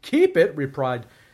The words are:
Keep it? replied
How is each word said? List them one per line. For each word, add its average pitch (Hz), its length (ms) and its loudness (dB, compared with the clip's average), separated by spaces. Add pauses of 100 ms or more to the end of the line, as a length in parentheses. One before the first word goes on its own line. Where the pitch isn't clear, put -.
Keep 359 360 0
it? - 180 2
replied 131 500 -4 (280)